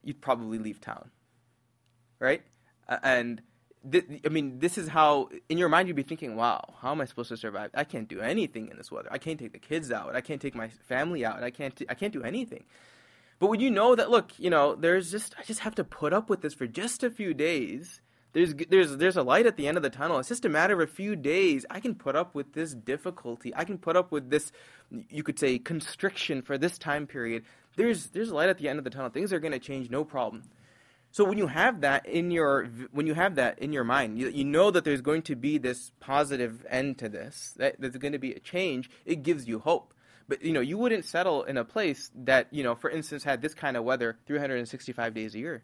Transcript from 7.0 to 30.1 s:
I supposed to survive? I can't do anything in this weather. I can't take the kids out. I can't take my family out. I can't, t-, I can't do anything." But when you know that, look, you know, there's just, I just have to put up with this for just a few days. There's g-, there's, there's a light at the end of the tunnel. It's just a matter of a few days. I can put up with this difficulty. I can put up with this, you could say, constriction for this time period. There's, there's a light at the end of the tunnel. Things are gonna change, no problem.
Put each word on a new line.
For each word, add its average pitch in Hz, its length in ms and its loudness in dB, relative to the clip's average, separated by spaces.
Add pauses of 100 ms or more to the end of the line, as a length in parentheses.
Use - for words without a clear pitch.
I 135 40 0
supposed 120 220 -10
to 117 100 -8
survive? 104 360 -8
I 143 100 -2
can't 113 240 -8
do 95 140 -10
anything 131 480 -2
in - 80 -18
this - 120 -18
weather. - 220 -10
I - 60 -6
can't 156 200 -6
take 117 140 -12
the - 80 -20
kids 151 320 -6
out. 104 240 -4
I 127 60 0
can't 143 180 -8
take 139 160 -8
my 113 140 -6 (180)
family 139 380 -2
out. 107 180 -4
I 123 80 -6
can't, 135 240 -10
t-, - 140 -10
I 127 60 -6
can't 202 180 -6
do 131 100 -8
anything." 220 400 -8 (760)
But 185 100 4
when 214 120 2
you 262 100 4
know 226 240 8
that, 233 140 0
look, 226 280 4
you 175 120 0
know, 147 260 6
there's 170 360 2
just, 214 280 -8
I - 40 -16
just 220 180 -8
have 214 140 -6
to 180 100 -2
put - 260 -4
up 220 180 2
with 190 120 0
this 147 120 -4
for 127 140 -6
just 175 360 -4
a 247 60 2
few 208 240 -4
days. 139 680 -2 (320)
There's 165 200 6
g-, 143 160 -6
there's, 170 280 6
there's 180 180 4
a 165 80 2
light 156 220 6
at 220 100 4
the 143 100 -4
end 151 120 2
of 165 60 0
the 139 60 0
tunnel. 151 300 -2
It's 127 80 -6
just - 160 -6
a 208 60 2
matter 170 240 4
of 175 80 2
a 156 100 0
few 208 240 -4
days. 151 540 2
I 185 100 -10
can 226 160 -4
put 139 220 -2
up 175 180 -2
with - 160 -6
this 156 220 -6
difficulty. 123 840 -8
I 156 80 -2
can 185 140 -6
put 165 180 -2
up 180 160 4
with 139 180 -4
this, 151 220 2 (580)
you 147 140 -8
could 151 160 -4
say, 131 180 2
constriction 160 840 -4
for 139 160 -4
this 170 200 0
time 147 300 -4
period. 117 380 -6 (320)
There's, 208 300 2
there's 226 220 -4
a 180 60 -6
light 165 140 4
at 185 80 2
the 143 100 -4
end 139 100 -2
of 147 60 -6
the 127 60 -6
tunnel. 127 200 -6
Things 180 220 -2
are 180 80 0
gonna 147 180 -4
change, 131 320 -8
no 135 140 -2
problem. 113 400 -4 (680)